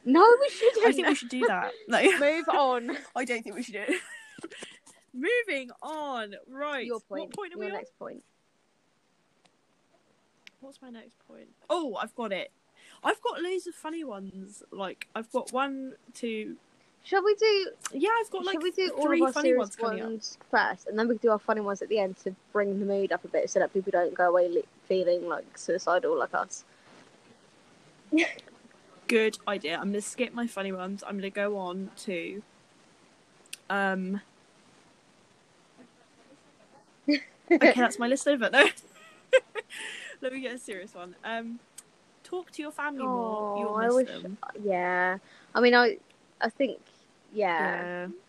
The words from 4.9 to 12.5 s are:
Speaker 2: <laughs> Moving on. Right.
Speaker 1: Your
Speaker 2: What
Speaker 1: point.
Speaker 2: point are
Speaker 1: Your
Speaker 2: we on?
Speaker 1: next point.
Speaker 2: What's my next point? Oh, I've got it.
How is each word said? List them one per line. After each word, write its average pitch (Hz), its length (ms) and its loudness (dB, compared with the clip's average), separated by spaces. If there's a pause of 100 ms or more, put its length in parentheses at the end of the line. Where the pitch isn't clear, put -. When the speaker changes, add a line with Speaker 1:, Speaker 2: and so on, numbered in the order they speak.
Speaker 2:
<laughs> - 0 -
Moving 294 580 -2 (100)
on. 269 540 -8 (140)
Right. 269 360 -6
Speaker 1:
Your 233 240 -6
Speaker 2:
What 294 100 -8
Speaker 1:
point. 320 160 -10
Speaker 2:
point 359 180 -10
are 359 40 -12
Speaker 1:
Your 403 100 -8
Speaker 2:
we 381 60 -6
on? - 0 -
Speaker 1:
next - 260 -12
point. - 240 -14 (2500)
Speaker 2:
What's 277 200 -20
my 254 80 -20
next 233 260 -20 (120)
point? - 200 -20 (220)
Oh, 302 260 0
I've 220 200 -6
got 220 160 -4
it. 180 200 -6 (520)